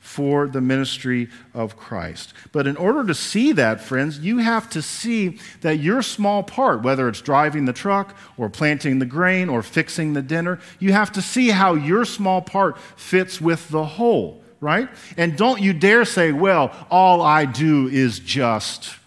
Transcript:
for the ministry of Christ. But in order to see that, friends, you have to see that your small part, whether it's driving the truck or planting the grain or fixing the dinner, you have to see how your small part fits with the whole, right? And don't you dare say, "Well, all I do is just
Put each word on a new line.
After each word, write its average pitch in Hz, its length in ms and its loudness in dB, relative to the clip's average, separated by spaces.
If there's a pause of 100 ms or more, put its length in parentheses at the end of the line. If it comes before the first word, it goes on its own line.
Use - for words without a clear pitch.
for 143 460 -2
the 131 140 -4
ministry 127 640 -2 (280)
of 113 200 -6
Christ. 85 560 -12 (200)
But 143 160 0
in 143 100 -4
order 233 300 0
to 160 80 -2
see 254 380 0
that, 113 280 2
friends, 143 380 -4
you 202 180 -2
have 226 320 -2
to 160 140 -6
see 220 560 -4 (220)
that 156 180 0
your 202 240 0
small 202 400 -2
part, 196 400 0
whether 131 260 0
it's 107 120 -8
driving 147 440 2
the 127 80 -2
truck 196 420 -2 (220)
or 117 100 -4
planting 143 520 0
the 131 80 -2
grain 180 420 0
or 120 140 -2
fixing 156 500 -2
the 143 80 -2
dinner, 165 380 -4 (200)
you 190 140 2
have 208 200 2
to 196 100 -4
see 247 260 0
how 190 240 4
your 165 320 0
small 190 340 -2
part 190 400 -2 (160)
fits - 460 -2
with 165 280 0
the 156 140 -2
whole, 151 600 -2 (180)
right? 180 280 0 (280)
And 170 180 0
don't 226 240 2
you 196 140 2
dare 202 320 4
say, 165 260 2
"Well, 160 400 2 (200)
all 180 320 6
I 156 220 4
do 139 420 2
is 127 320 0
just 110 760 -2 (120)